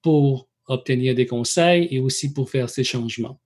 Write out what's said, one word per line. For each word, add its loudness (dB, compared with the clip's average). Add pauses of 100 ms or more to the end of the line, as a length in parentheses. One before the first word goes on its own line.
pour 2 (200)
obtenir -2
des 2
conseils 2
et -2
aussi -2
pour -4
faire -2
ces -2
changements. -6